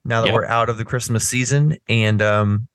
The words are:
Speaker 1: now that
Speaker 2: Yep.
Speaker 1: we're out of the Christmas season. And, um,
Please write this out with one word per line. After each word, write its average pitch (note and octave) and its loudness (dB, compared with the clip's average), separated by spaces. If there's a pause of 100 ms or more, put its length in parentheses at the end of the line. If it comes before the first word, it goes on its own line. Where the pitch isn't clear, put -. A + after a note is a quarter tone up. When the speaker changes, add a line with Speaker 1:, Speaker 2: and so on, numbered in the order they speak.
Speaker 1:
now A#2 -2
that A2+ 0
Speaker 2:
Yep. G#2+ 0
Speaker 1:
we're A2 0
out A2+ 0
of A#2 -2
the A2+ -6
Christmas A#2 -4
season. C#3+ 0 (120)
And, G#2+ 2
um, G#2 2